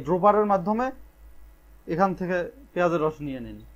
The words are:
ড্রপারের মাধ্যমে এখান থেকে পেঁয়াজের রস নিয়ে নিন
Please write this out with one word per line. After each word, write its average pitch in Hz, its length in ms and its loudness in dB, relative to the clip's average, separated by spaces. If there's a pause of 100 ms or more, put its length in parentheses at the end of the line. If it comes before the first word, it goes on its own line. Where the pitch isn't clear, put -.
ড্রপারের 208 460 4
মাধ্যমে 214 340 0 (1040)
এখান 190 260 2
থেকে 180 180 -2 (360)
পেঁয়াজের 170 320 2
রস 156 120 -2 (100)
নিয়ে 131 180 -8
নিন 107 140 -14 (180)